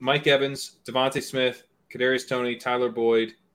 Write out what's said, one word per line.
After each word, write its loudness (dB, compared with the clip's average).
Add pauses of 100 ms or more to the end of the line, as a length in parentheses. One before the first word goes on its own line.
Mike 0
Evans, 0 (120)
Devontae 0
Smith, -2 (300)
Kadarius 0
Toney, -2
Tyler 0
Boyd, 2 (200)